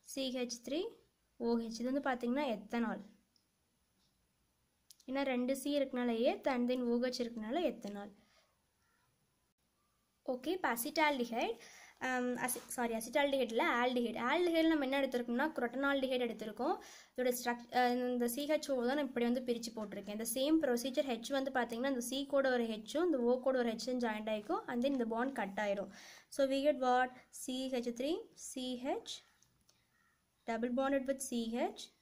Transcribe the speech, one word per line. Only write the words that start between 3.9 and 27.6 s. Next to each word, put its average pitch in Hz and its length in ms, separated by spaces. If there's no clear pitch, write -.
ஏன்னா 269 220
ரெண்டு 254 300
சி 277 160
இருக்கனால 254 400
ஏத், 311 240
and 247 180
then 254 180
ஓ 240 160
ஹெச் 254 220
இருக்கனால 233 440
எத்தனால். 202 460
ஓகே, 254 240
இப்ப 370 200
அசிட்டால்டிஹைட், 285 840
ஆம், 254 360
அசி-, - 300
சாரி, 233 260
அசிட்டால்டிஹைட் 269 580
இல்ல, 240 120
ஆல்டிஹைட். 247 480
ஆல்டிஹைட்ல 320 460
நம்ம 302 160
என்ன 269 140
எடுத்திருக்கோம்னா, 247 520
குரோட்டனால்டிஹைட் 262 720
எடுத்திருக்கோம். 226 500
இதோட 254 240
ஸ்ட்ரக்-, 240 420
அஹ், 247 300
இந்த 247 240
சி 240 180
ஹெச் 302 240
ஓ 269 80
தான் 247 200
நான் 285 100
இப்படி 240 180
வந்து 247 180
பிரிச்சு 233 300
போட்டிருக்கேன். 202 420
இந்த 233 140
சேம் 285 300
ப்ரொசீஜர் 269 480
ஹெச் 233 240
வந்து 269 200
பாத்தீங்கன்னா, 247 400
இந்த 240 120
சி 254 220
கூட 277 240
ஒரு 247 160
ஹெச்சும், 226 400
இந்த 294 160
ஓ 240 180
கூட 262 180
ஒரு 240 120
ஹெச்சும் 247 320
ஜாயிண்ட் 214 280
ஆயிக்கும், 220 360
and 247 140
then 277 140
இந்த 233 140
பாண்ட் 240 280
கட் 196 240
ஆயிரும். 202 320
So, - 200
we 269 160
get 285 180
what? 254 320
C - 120